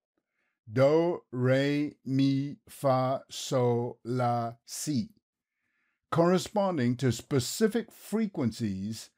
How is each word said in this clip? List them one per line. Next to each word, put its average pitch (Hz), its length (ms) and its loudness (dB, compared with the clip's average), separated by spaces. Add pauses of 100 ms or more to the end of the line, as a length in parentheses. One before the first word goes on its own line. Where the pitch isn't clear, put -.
(720)
do, 151 520 2 (100)
re, 139 640 0 (100)
mi, 135 520 0 (120)
fa, 131 640 0
sol, 123 760 0
la, 120 500 -2 (120)
si, 135 440 -4 (1000)
corresponding 170 880 2
to 127 140 0
specific 214 800 -2
frequencies 113 1300 -4